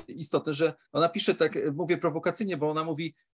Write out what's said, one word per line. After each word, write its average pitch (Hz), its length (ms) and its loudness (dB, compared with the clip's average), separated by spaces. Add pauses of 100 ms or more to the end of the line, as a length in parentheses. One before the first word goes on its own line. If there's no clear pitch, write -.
istotne, 156 460 -2
że 156 200 2 (180)
ona 165 180 4
pisze 190 260 0
tak, 156 200 2
y, 151 160 0
mówię 160 260 0
prowokacyjnie, 170 600 -2
bo 151 140 0
ona 156 120 -2
mówi, 160 320 -4 (200)